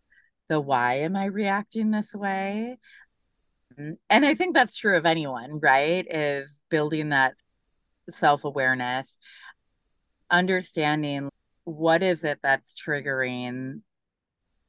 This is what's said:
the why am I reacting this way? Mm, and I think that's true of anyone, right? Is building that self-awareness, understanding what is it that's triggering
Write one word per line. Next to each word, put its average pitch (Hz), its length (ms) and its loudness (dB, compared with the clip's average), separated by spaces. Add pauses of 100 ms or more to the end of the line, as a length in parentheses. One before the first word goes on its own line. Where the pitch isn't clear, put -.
(480)
the 156 120 2
why 127 340 2
am 160 220 -2
I 196 100 -2
reacting 208 640 -2
this 214 240 -2
way? 202 600 -6 (1040)
Mm, 151 180 -10 (140)
and 233 160 6
I 285 80 4
think 370 200 -2
that's 254 220 2
true 196 200 2
of 156 100 2
anyone, 147 540 -2
right? 147 480 4
Is 143 600 -4
building 151 420 0
that 131 240 4 (760)
self-awareness, 131 1080 0 (1120)
understanding 151 960 0 (360)
what 165 380 2
is 175 220 0
it 147 180 -4
that's 135 320 -2
triggering 131 1080 -6 (880)